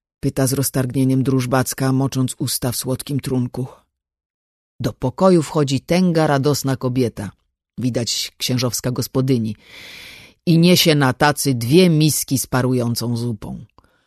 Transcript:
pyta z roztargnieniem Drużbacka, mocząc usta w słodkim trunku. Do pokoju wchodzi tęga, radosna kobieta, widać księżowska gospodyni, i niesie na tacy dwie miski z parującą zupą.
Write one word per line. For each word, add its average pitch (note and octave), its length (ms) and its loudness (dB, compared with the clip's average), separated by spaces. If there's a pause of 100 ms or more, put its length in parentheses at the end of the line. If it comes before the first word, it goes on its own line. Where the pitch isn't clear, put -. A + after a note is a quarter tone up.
(200)
pyta C3+ 280 -2
z B2 60 -2
roztargnieniem C3 680 0
Drużbacka, C3 680 0
mocząc C3 460 -2
usta B2+ 340 -4
w - 40 -8
słodkim C3 440 -6
trunku. B2+ 480 -4 (1120)
Do A#2+ 140 -6
pokoju F3 500 2
wchodzi C#3 380 -2
tęga, E3+ 460 0
radosna C#3 480 0
kobieta, B2 560 -4 (460)
widać - 600 -4
księżowska B2+ 540 -2
gospodyni, B2 640 -2 (880)
i E3 140 6
niesie E3+ 360 4
na C3+ 180 2
tacy D3 400 2
dwie C#3 360 4
miski D3+ 480 2
z - 100 -4
parującą A#2+ 680 -2
zupą. A#2+ 480 -8 (420)